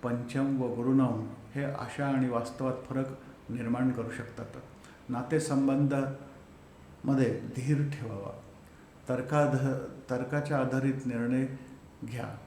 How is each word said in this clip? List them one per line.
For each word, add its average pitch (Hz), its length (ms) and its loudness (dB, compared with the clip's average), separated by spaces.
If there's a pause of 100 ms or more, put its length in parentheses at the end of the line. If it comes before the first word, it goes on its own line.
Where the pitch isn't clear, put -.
पंचम 127 580 0
व 117 140 0
गुरुनवम 120 580 4 (220)
हे 139 80 -2
आशा 139 440 -4
आणि 131 220 4
वास्तवात 123 440 0 (160)
फरक 131 160 0 (440)
निर्माण 123 420 2
करू 113 200 -2
शकतात. - 340 -8 (640)
नातेसंबंधामध्ये 139 2250 0 (140)
धीर 139 340 2
ठेवावा. 107 520 -8 (680)
तर्काध-, 135 1000 2
तर्काच्या 147 500 0
आधारित 131 460 2
निर्णय 123 420 2 (580)
घ्या. 110 420 -6